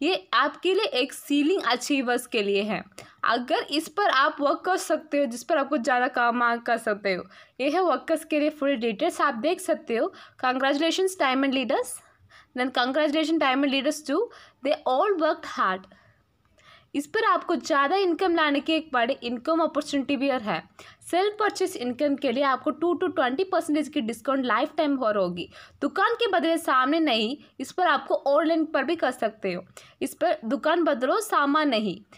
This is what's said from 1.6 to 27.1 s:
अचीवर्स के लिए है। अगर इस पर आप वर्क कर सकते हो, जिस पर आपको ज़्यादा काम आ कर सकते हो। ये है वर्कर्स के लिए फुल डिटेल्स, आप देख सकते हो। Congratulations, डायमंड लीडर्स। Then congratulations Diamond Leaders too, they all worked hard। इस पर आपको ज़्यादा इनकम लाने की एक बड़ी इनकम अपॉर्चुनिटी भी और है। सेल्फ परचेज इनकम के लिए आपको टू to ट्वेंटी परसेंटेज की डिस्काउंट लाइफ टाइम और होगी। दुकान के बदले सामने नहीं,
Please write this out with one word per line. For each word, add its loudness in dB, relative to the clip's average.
अचीवर्स 0
के -2
लिए 0
है। -4
अगर 0
इस -2
पर 0
आप 2
वर्क 0
कर 2
सकते -2
हो, 2
जिस -6
पर 0
आपको 0
ज़्यादा 0
काम 0
आ 2
कर 0
सकते -2
हो। -4
ये 0
है 2
वर्कर्स 0
के 0
लिए 2
फुल 0
डिटेल्स, -2
आप 2
देख -2
सकते -4
हो। -2
Congratulations, 0
डायमंड 0
लीडर्स। -2
Then -2
congratulations 2
Diamond 2
Leaders 0
too, 0
they 2
all 2
worked -2
hard। -2
इस -2
पर -2
आपको 2
ज़्यादा 2
इनकम 2
लाने 2
की 0
एक -2
बड़ी 2
इनकम -2
अपॉर्चुनिटी -2
भी 0
और 0
है। -4
सेल्फ 0
परचेज 0
इनकम -2
के 0
लिए 0
आपको 0
टू 0
to 0
ट्वेंटी 0
परसेंटेज 0
की -2
डिस्काउंट -2
लाइफ 0
टाइम 2
और 0
होगी। -2
दुकान 0
के 0
बदले 2
सामने 2
नहीं, 0